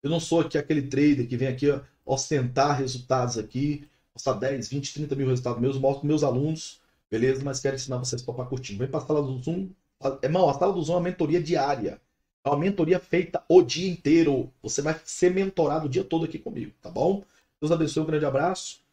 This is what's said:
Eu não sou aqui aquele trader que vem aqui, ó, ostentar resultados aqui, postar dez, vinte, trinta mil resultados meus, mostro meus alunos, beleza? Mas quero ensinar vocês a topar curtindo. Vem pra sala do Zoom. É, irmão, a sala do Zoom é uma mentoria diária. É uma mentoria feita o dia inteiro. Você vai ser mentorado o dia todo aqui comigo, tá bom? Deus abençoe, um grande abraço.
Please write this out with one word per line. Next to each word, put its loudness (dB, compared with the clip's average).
Eu -4
não 0
sou 2
aqui 0
aquele 0
trader 2
que -6
vem -2
aqui, 0
ó, 0
ostentar 0
resultados -2
aqui, -4
postar -2
dez, -4
vinte, -6
trinta -6
mil -2
resultados -2
meus, 0
mostro 0
meus 2
alunos, -2
beleza? 0
Mas -6
quero -2
ensinar -6
vocês -6
a -18
topar -8
curtindo. -8
Vem -4
pra -4
sala 0
do -4
Zoom. -4
É, -4
irmão, 4
a 2
sala 4
do 0
Zoom 0
é 4
uma 2
mentoria 0
diária. 0
É 0
uma 2
mentoria 2
feita -2
o 10
dia -2
inteiro. 2
Você -6
vai -2
ser 2
mentorado 0
o -2
dia 0
todo -2
aqui -8
comigo, -10
tá -16
bom? 0
Deus -2
abençoe, 0
um -2
grande 0
abraço. -2